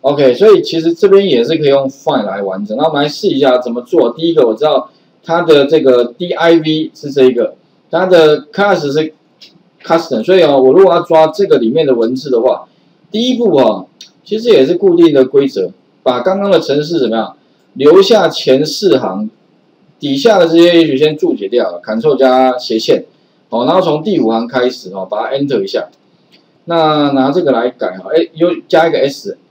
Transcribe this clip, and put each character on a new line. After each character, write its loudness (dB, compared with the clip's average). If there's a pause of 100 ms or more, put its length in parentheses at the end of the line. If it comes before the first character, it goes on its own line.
OK， 2
所 2
以 -4
其 -6
实 -2
这 0
边 4
也 0
是 -2
可 -4
以 2
用 0
find -4
来 -8
完 -8
成。 -8
那 -2
我 0
们 0
来 -2
试 -8
一 -2
下 2
怎 -6
么 -8
做。 0
第 -4
一 -2
个 2
我 -2
知 -4
道 -2 (320)
它 -2
的 4
这 2
个 2
div -2
是 -14
这 2
一 4
个， -4 (360)
它 -2
的 2
class -2
是 -4 (680)
custom， -4
所 2
以 4
哦， 2
我 4
如 6
果 4
要 0
抓 2
这 -2
个 2
里 -2
面 0
的 0
文 -2
字 -10
的 0
话， -2 (420)
第 -2
一 0
步 0
哦， 0 (380)
其 -6
实 -2
也 6
是 0
固 2
定 6
的 4
规 0
则， -6 (300)
把 -2
刚 -2
刚 -2
的 4
程 -2
式 -4
怎 0
么 -2
样， -8 (360)
留 4
下 2
前 0
四 0
行， -6 (720)
底 -4
下 -2
的 2
这 -4
些 4
也 2
许 -2
先 0
注 -2
解 -8
掉， -4
Ctrl -2
加 2
斜 -6
线， -2 (460)
好， -2
然 0
后 2
从 -2
第 -2
五 0
行 -4
开 -2
始 -16
哦， -10
把 -6
它 -6
Enter -4
一 -6
下。 -8 (800)
那 0
拿 0
这 -2
个 0
来 -2
改 -8
哈， -16
哎， 0
又 0 (200)
加 2
一 -2
个 -2
S -6 (140)